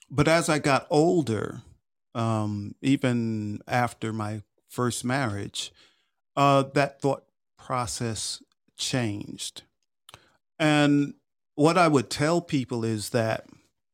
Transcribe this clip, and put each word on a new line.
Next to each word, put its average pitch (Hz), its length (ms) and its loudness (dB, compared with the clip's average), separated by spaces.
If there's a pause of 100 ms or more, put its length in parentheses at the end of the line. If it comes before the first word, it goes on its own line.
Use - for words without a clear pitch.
(120)
but 143 160 2
as 165 220 2
I 151 100 2
got 135 300 0
older, 151 720 2 (540)
um, 107 640 -2
even 113 880 -2
after 117 460 -2
my 107 300 -6 (260)
first 123 360 -2
marriage, 120 680 -4 (640)
uh, 139 260 4 (120)
that 143 260 0
thought 135 240 -2 (320)
process - 840 -6 (340)
changed. - 840 -6 (960)
And 147 560 2 (400)
what 160 220 4
I 175 100 6
would 139 220 4
tell 165 320 0
people 123 440 -4
is 110 260 -4
that 113 340 0 (480)